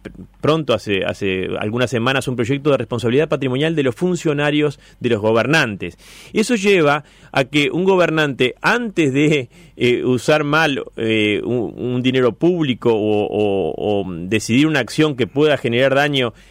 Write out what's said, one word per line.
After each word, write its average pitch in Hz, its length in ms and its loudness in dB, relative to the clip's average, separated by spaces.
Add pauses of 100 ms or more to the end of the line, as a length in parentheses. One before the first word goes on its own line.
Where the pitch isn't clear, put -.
pr-, - 100 -18 (280)
pronto, 147 320 0
hace, 101 320 -2
hace 92 440 -4 (100)
algunas 113 320 -2
semanas, 127 380 -2
un 127 80 -4
proyecto 135 340 -2
de 135 60 4
responsabilidad 123 520 0
patrimonial 139 460 -2
de 151 80 -2
los 127 140 -2
funcionarios 147 840 0 (220)
de 120 100 -2
los 110 100 2
gobernantes. 110 800 0 (340)
Eso 220 220 0
lleva 175 480 2 (300)
a 139 120 0
que 147 280 0
un 165 100 -2
gobernante, 156 800 2
antes 190 500 0
de, 143 360 0 (280)
eh, 120 280 0
usar 135 400 0
mal, 147 400 0 (120)
eh, 107 480 0
un, 110 320 -4
un 123 260 -4
dinero 127 300 2
público 151 640 0
o, 104 320 2
o, 98 500 0
o 98 360 -2
decidir 110 560 0
una 151 100 0
acción 143 380 0
que 120 100 0
pueda 147 300 2
generar 131 400 0
daño 139 380 0 (160)